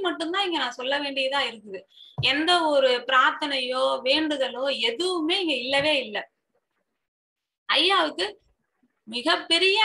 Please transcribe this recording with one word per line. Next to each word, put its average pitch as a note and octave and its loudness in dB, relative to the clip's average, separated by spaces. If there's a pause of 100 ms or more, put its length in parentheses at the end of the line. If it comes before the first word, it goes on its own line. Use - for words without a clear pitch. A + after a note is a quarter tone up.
மட்டும்தான் E4+ -4
இங்க E4+ -4
நான் B3 -6
சொல்ல B3+ -4
வேண்டியதா C#4 -2
இருக்குது. G#3+ -10 (420)
எந்த D4 2 (180)
ஒரு C4+ 4 (160)
பிரார்த்தனையோ C4 2 (180)
வேண்டுதலோ C4+ 0 (160)
எதுவுமே D#4+ -2
இங்க D#4+ 0
இல்லவே C#4 0
இல்லை. G#3+ -6 (1500)
ஐயாவுக்கு E4 2 (840)
மிகப்பெரிய E4 2